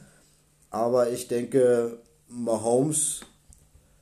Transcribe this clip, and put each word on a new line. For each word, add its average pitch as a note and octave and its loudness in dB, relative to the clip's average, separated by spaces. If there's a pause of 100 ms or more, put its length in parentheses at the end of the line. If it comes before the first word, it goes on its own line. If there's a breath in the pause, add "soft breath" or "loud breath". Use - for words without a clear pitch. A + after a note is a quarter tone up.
(720 loud breath)
Aber A#2+ 0
ich B2 -8
denke, A#2+ 2 (300)
Mahomes A#2+ -2 (800 soft breath)